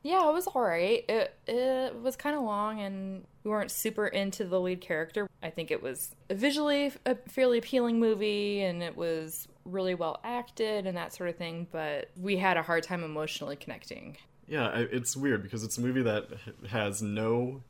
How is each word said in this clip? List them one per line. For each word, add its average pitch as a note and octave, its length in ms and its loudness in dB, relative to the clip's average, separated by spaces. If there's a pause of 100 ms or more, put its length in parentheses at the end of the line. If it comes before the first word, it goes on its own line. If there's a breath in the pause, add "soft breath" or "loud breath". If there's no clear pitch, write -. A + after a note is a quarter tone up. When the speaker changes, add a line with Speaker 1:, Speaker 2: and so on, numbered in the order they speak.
Speaker 1:
Yeah, E4+ 260 4
it D4+ 60 6
was F4+ 120 0
all C#4+ 140 0
right. F#3+ 480 4
It, G#3+ 260 2 (120)
it B3+ 560 2
was B3+ 140 0
kinda D4 240 -2
long, G#3+ 400 0
and F#3+ 440 -6 (200)
we G#3 60 -2
weren't G#3+ 200 0
super A3 360 -2
into G3 380 -2
the F3+ 160 2
lead F3+ 220 -2
character. D#3+ 440 -2 (160)
I E3 60 -6
think D#3+ 220 -6
it D#3 120 0
was - 320 -6 (140)
a - 60 -2
visually C#4+ 540 4
f-, C4+ 180 -6
a B3+ 80 2 (160)
fairly B3+ 260 4
appealing A#3 420 2
movie, G#3 600 2
and F3 220 0
it E3+ 120 -6
was D#3+ 540 -4 (160)
really F#3 300 0
well E3 280 -2
acted A3 640 -2
and F3+ 120 -2
that E3 160 -6
sort F3 160 -4
of E3+ 60 -8
thing, E3+ 360 -6
but D3+ 380 -4 (100)
we G3 160 0
had F#3 220 6
a D#3+ 40 2
hard E3 200 2
time F3 200 -4
emotionally D3+ 540 -4
connecting. - 600 -12 (280)
Speaker 2:
Yeah, C#3+ 220 0
I, A#2 120 0
it's A#2+ 360 -2
weird, C3+ 260 2
because G#2+ 220 -6
it's A2 140 -4
a - 20 -4
movie B2+ 220 2
that G#2+ 300 2
h-, - 380 -14
has G#2 300 0
no A#2 680 0